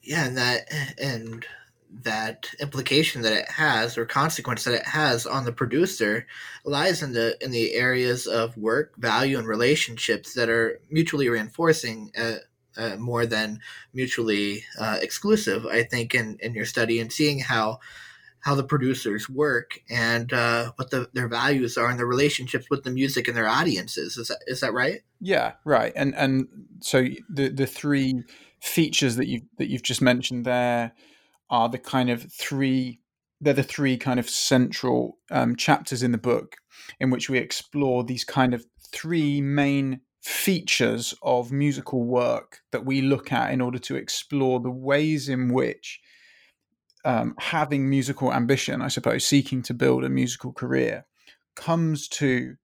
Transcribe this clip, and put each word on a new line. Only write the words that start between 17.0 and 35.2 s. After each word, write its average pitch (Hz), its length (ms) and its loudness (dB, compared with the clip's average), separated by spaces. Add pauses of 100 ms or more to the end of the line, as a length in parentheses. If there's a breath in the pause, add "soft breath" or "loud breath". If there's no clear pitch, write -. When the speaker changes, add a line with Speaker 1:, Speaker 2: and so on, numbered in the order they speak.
Speaker 1:
and 113 120 -6
seeing 147 280 2
how, 117 400 0 (600 loud breath)
how 143 120 2
the 139 100 0
producers 127 640 -2
work 131 520 -2 (100)
and, 117 420 0
uh, 117 440 0
what 127 140 -6
the, 127 220 -2
their 127 160 -2
values 123 480 0
are 120 140 2
and 123 80 -2
their 120 80 -2
relationships 127 640 0
with 139 140 -2
the 131 60 -6
music 131 380 0
and 117 80 -2
their 110 120 2
audiences. 110 680 0
Is 117 120 -8
that, - 180 -6
is 131 140 -4
that 123 120 -2
right? 131 300 -2 (180)
Speaker 2:
Yeah, 156 340 0 (100)
right. 117 300 4
And, 139 200 0
and 131 340 2 (320)
so 131 260 4 (220)
the, 139 200 0
the 135 180 0
three 135 560 0 (380 loud breath)
features 143 560 2
that 131 100 0
you've, 123 160 -4 (160)
that 131 100 -2
you've 123 140 -4
just - 180 -2
mentioned 123 460 2
there 123 460 2 (580 soft breath)
are 120 180 4
the 117 100 -4
kind 127 300 0
of 120 240 -2
three, 131 680 -2 (420)
they're 143 100 4
the 135 100 4
three 131 360 0
kind 123 200 0
of 120 120 -2
central, 123 880 2 (120)